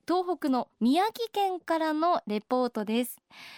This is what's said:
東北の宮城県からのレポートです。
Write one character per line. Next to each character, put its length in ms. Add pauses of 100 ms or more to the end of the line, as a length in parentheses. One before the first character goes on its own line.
東 320
北 100
の 200 (100)
宮 280
城 260
県 260
か 220
ら 120
の 360
レ 120
ポ 260
ー 20
ト 160
で 200
す。 140 (400)